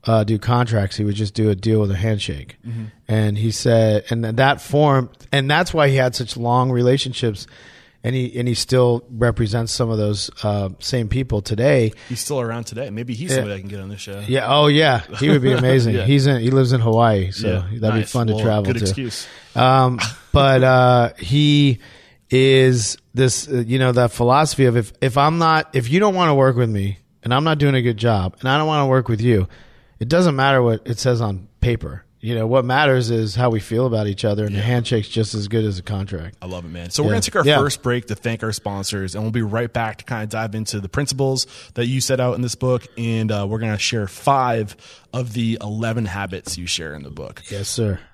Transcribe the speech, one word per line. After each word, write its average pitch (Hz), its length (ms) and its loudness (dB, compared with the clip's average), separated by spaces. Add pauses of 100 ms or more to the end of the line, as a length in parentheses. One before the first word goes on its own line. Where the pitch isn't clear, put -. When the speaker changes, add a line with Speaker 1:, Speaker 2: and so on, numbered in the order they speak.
Speaker 1:
uh, 110 200 2
do 107 140 0
contracts. 113 580 0
He 107 80 -2
would 101 120 -2
just 104 180 -4
do 107 160 2
a 101 40 2
deal 107 260 0
with 101 100 0
a 95 60 -2
handshake. 101 600 -4 (100)
Speaker 2:
Mm-hmm. 113 180 -8 (240)
Speaker 1:
And 107 300 0
he 110 140 0
said, 110 580 2
and 113 120 -2
th-, 113 140 -4
that 135 240 2
form, 139 500 2 (220)
and 139 180 0
that's 165 240 0
why 147 140 4
he 135 80 2
had 127 200 2
such 117 200 -8
long 123 360 2
relationships. 123 720 0 (580)
And 127 120 -2
he, 127 200 -4
and 120 120 -2
he 120 60 0
still 123 560 2
represents 117 600 -2
some 117 180 -2
of 113 100 -2
those, 104 300 -2 (140)
uh, 101 280 -2 (100)
same 120 280 -4
people 120 320 -2
today. 113 520 0 (160)
Speaker 2:
He's 120 100 -8
still 139 220 -6
around 117 240 -6
today. 113 260 -12
Maybe 117 240 -8
he's 131 160 -8
Speaker 1:
Yeah. 131 60 0
Speaker 2:
somebody 107 180 -4
I 95 60 -10
can 98 80 -14
get 101 100 -12
on 95 120 -14
this 101 100 -14
show. 101 260 -14
Speaker 1:
Yeah. 123 260 -2
Oh, 147 140 6
yeah. 143 360 4 (180)
He 143 80 2
would 151 120 4
be 131 120 2
Speaker 2:
<laughs> 123 100 2
Speaker 1:
amazing. 127 320 4
Speaker 2:
Yeah. 117 100 0
Speaker 1:
He's 135 220 4
in, 131 140 2
he 117 100 0
lives 131 220 4
in 131 80 2
Hawaii, 110 500 2
so 107 160 -6
Speaker 2:
Yeah. 92 320 -2
Speaker 1:
that'd 110 220 0
Speaker 2:
Nice. 107 60 -2
Speaker 1:
be - 40 -14
fun 117 160 0
to 107 80 0
Speaker 2:
Well, 110 80 -2
Speaker 1:
travel 107 220 2
Speaker 2:
good 117 140 0
Speaker 1:
to. - 40 -2
Speaker 2:
excuse. 104 420 -4 (300)
Speaker 1:
Um, 127 460 4 (160)
Speaker 2:
<laughs> - 160 -16
Speaker 1:
but, 135 320 6
uh, 123 520 4
he 143 600 2 (500)
is 131 680 4 (180)
this, 127 340 0
uh, 135 160 -2
you 123 140 -2
know, 127 140 2
that 120 180 4
philosophy 135 540 2
of 120 120 4
if, 113 240 -2
if 131 160 0
I'm 156 220 2
not, 160 340 2
if 120 160 -2
you 165 120 2
don't 202 160 2
wanna 170 180 2
work 131 220 4
with 120 140 0
me 101 280 -4 (240)
and 117 100 -2
I'm 139 120 2
not 156 140 2
doing 143 180 2
a 127 60 0
good 117 160 -2
job 101 420 0
and 131 80 -4
I 135 100 2
don't 156 80 0
wanna 147 220 0
work 131 200 2
with 107 120 -2
you, 110 260 2 (540)
it 113 80 -6
doesn't 170 260 2
matter 135 260 4
what 113 260 0
it 113 120 -6
says 123 220 0
on 101 260 -6 (140)
paper. 110 440 -4 (160)
You 117 160 -6
know, 110 100 -2
what 123 180 2
matters 127 460 2
is 110 240 -2
how 123 160 2
we 113 80 0
feel 113 260 -2
about 113 220 0
each 101 180 -4
other, 104 220 0
and 101 80 -4
the 101 60 -2
Speaker 2:
Yeah. 98 40 -2 (160)
Speaker 1:
handshake's 113 280 -2
just 110 260 -4
as 101 140 -6
good 110 160 0
as 95 160 -4
a - 20 -14
contract. 98 580 -8
Speaker 2:
I 92 60 -16
love 90 180 -12
it, 82 60 -14
man. 87 200 -12
So - 120 -4
we're - 60 0
Speaker 1:
Yeah. 107 60 2
Speaker 2:
gonna 113 80 0
take - 140 -4
our 165 80 2
Speaker 1:
Yeah. 143 140 6
Speaker 2:
first 139 240 -2
break 123 240 -2
to 107 80 -6
thank 113 300 -6
our 110 80 -4
sponsors, 98 640 -6
and 107 80 -6
we'll 110 80 -4
be 117 100 -2
right 113 300 -4
back 110 260 -6
to - 60 -18
kinda 110 240 -8
dive 110 260 -6
into 110 260 -6
the 95 80 -10
principles 135 600 -2 (260)
that 120 120 -2
you 131 140 -2
set 127 200 -2
out 123 160 0
in 123 60 -4
this 120 120 -4
book, 127 320 -2 (100)
and, 113 360 -2
uh, 101 160 -2
we're 110 100 -4
gonna 110 180 -4
share 104 300 -4
five 123 720 -2 (360)
of 123 200 -6
the 113 280 -2
eleven 110 460 -4
habits 92 500 -8
you 87 120 -10
share 78 260 -6
in 73 80 -14
the 69 80 -16
book. 73 400 -14
Speaker 1:
Yes, 101 180 -8
sir. 104 300 -2 (160)